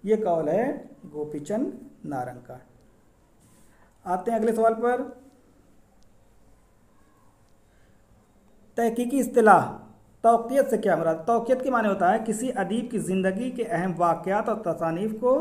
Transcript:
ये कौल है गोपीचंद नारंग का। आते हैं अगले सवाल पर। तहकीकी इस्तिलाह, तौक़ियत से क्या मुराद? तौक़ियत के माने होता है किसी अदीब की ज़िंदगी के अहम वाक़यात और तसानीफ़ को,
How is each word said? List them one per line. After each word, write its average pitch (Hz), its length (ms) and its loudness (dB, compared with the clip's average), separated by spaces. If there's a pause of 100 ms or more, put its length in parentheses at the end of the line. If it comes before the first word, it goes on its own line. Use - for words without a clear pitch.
ये 208 140 2
कौल 165 300 0
है 202 180 2 (400)
गोपीचंद 151 680 -6 (340)
नारंग 127 340 -8
का। 127 200 -18 (1400)
आते 185 260 -2
हैं 226 80 0
अगले 220 140 2
सवाल 226 240 4
पर। 240 260 0 (3750)
तहकीकी 240 400 0
इस्तिलाह, 214 460 6 (600)
तौक़ियत 233 440 4
से 220 100 0
क्या 185 180 2
मुराद? 160 300 -2
तौक़ियत 233 360 0
के 269 80 -2
माने 226 180 0
होता 190 220 2
है 220 100 2
किसी 226 320 -4
अदीब 196 380 -4
की 226 100 -4
ज़िंदगी 190 500 -2
के 247 140 -8
अहम 170 300 -2
वाक़यात 175 540 0
और 220 180 -4
तसानीफ़ 170 480 -4
को, 247 260 0